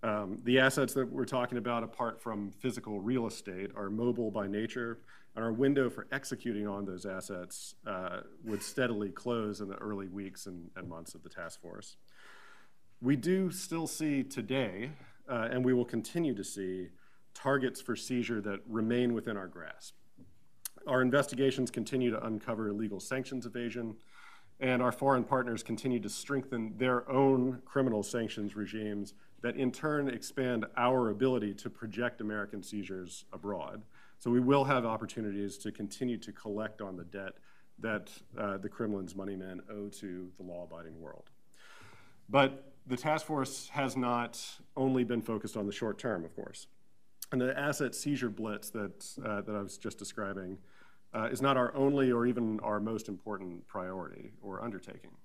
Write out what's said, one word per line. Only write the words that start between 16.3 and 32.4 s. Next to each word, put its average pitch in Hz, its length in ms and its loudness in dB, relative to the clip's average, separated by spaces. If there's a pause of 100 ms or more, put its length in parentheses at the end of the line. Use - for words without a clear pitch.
to 98 100 -6
see, 92 440 -4 (460)
targets 135 460 2
for 117 140 -2
seizure 117 460 0
that 101 280 -4
remain 120 460 4
within 107 220 -2
our 95 120 -6
grasp. - 460 -12 (920)
Our 131 160 6
investigations 131 680 4
continue 123 400 2
to 110 140 -2
uncover 110 440 -2
illegal 101 320 -2
sanctions 127 460 -4
evasion, 117 500 -4 (640)
and 127 220 4
our 123 100 6
foreign 135 320 4
partners 120 380 2
continue 117 380 0
to 101 80 -4
strengthen 123 680 -2
their 123 340 4
own 131 540 6
criminal 120 380 2
sanctions 104 540 -2
regimes 104 580 -4 (280)
that 120 140 -2
in 123 140 2
turn 147 380 0
expand 120 580 0 (100)
our 123 340 6
ability 107 440 2
to 107 160 -8
project 113 500 -4
American 107 420 -4